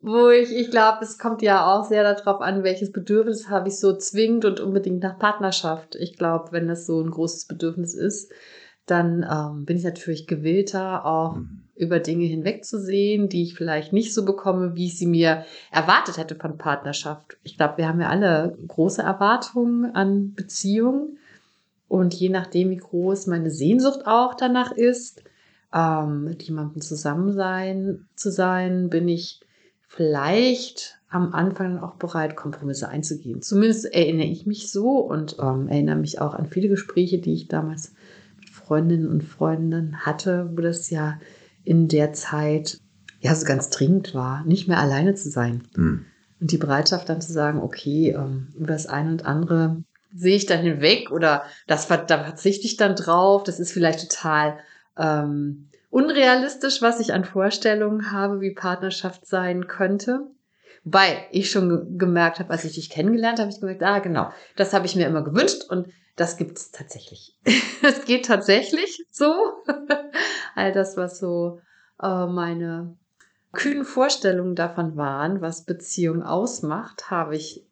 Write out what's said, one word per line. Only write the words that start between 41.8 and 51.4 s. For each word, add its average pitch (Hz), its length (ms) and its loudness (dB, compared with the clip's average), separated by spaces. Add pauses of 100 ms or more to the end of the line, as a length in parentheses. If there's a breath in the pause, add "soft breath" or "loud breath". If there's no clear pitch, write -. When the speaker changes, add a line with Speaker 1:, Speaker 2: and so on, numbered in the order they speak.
Speaker 1:
der 151 260 4
Zeit 151 640 -2 (440)
ja 131 140 4
so 156 100 -2
ganz 135 240 0
dringend 185 440 2
war, 131 320 -4
nicht 180 220 2
mehr 175 120 2
alleine 143 360 2
zu 196 140 -8
sein. 120 340 -2 (120)
Speaker 2:
Mhm. - 300 0 (360 loud breath)
Speaker 1:
Und 160 100 0
die 170 60 2
Bereitschaft 156 500 0
dann 165 140 -2
zu 165 100 -10
sagen, 151 300 0
okay, 151 500 0
ähm, 135 460 -6
über 156 100 -6
das 156 200 -4
eine 151 240 -2
und 165 140 -4
andere 160 560 0 (320)
sehe 180 220 4
ich 202 100 0
dann 185 140 2
hinweg 165 520 2
oder 151 320 2 (240 loud breath)